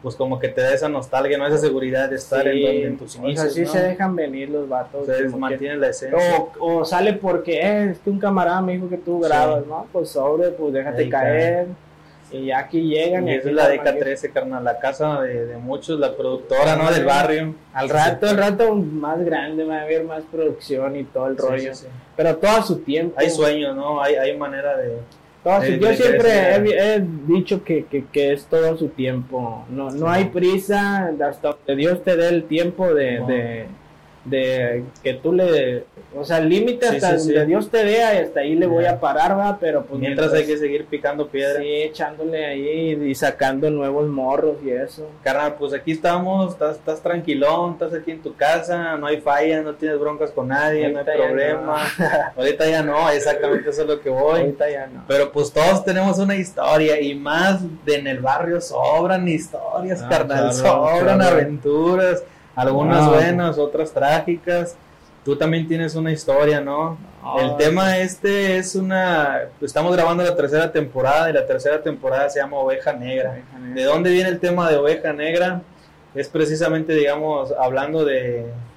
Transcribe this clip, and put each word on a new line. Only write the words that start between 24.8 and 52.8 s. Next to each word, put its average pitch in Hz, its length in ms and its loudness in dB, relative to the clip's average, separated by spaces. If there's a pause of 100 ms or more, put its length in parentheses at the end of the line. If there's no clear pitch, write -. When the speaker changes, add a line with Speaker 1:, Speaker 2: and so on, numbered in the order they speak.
Speaker 2:
Todo 175 80 4
a 202 120 4
su 185 80 2
Speaker 1:
de, 165 60 0
Speaker 2:
yo 208 100 4
Speaker 1:
de 220 80 4
Speaker 2:
siempre 247 260 4
Speaker 1:
crecer. 202 440 4
Speaker 2:
he, 202 300 4
he 196 80 2 (240)
dicho 185 340 2
que, 156 220 -2
que, 139 220 -4
que 143 260 0
es 143 140 -4
todo 160 260 2
a 165 60 -2
su 160 100 -2
tiempo. 127 800 -6
No, 135 220 -8
no 147 160 -4
Speaker 1:
Sí. 170 60 0
Speaker 2:
hay 190 120 2
prisa, 190 880 0 (160)
hasta 147 260 -4 (100)
que 139 120 -2
Dios 175 260 0
te 185 140 2
dé 170 140 2
el 170 140 0
tiempo 170 500 0
de, 131 240 0
Speaker 1:
Ajá. 120 100 -4
Speaker 2:
de, 117 380 -4 (580)
de 127 600 -2 (180)
que 131 120 -2
tú 156 200 0
le, 147 500 2 (320)
o 143 80 -6
sea, 165 140 0
el 156 100 2
límite 233 400 2
Speaker 1:
Sí, 220 80 2
Speaker 2:
hasta 165 220 2
Speaker 1:
sí, 156 100 0
Speaker 2:
donde 147 140 4
Speaker 1:
sí. 151 40 2
Speaker 2:
Dios 202 240 0
te 226 140 2
vea 220 300 4
y 175 100 2
hasta 156 160 -4
ahí 147 140 0
le 170 120 2
voy 170 180 2
Speaker 1:
Ya. 175 80 4
Speaker 2:
a - 80 -2
parar, 160 380 2
¿va? 202 220 0
Pero, 147 240 0
pues, 135 160 -6
Speaker 1:
Mientras 139 300 0
Speaker 2:
mientras 156 100 4
Speaker 1:
hay 151 140 0
que 147 40 -4
seguir 151 280 -2
picando 147 420 -4
piedra. 143 320 -2
Speaker 2:
Sí, 147 80 -4 (140)
echándole 156 640 -6
ahí 151 460 -2 (180)
y 135 40 -2
sacando 135 560 0
nuevos 147 380 -2
morros 143 560 0
y 135 60 -4
eso. 135 360 -6 (160)
Speaker 1:
Carnal, 147 360 -2
pues 139 160 -4
aquí 139 180 -4
estamos, 180 600 0
estás, 151 220 -2
estás 156 260 -6
tranquilón, 165 680 0
estás 160 200 -4
aquí 165 200 -6
en 160 100 -12
tu 165 120 -10
casa, 165 600 0
no 147 100 -6
hay 151 140 0
falla, 156 400 2
no 151 140 -6
tienes 151 260 -2
broncas 147 300 -4
con - 180 -4
nadie, 151 400 0
no 143 120 -4
hay 143 40 -6
Speaker 2:
Ahorita 151 140 -2
ya 147 80 4
Speaker 1:
problema. 147 360 0 (360)
Speaker 2:
no. 175 80 0 (300)
<laughs> - 60 -
Speaker 1:
Ahorita 147 280 0
ya 160 120 2